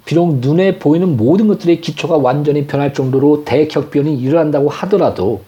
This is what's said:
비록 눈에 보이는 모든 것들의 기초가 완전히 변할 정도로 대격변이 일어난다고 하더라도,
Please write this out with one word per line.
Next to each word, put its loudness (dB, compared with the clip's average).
비록 0
눈에 0
보이는 0
모든 2
것들의 0
기초가 -4
완전히 0
변할 -2
정도로 2
대격변이 -2
일어난다고 0
하더라도, -2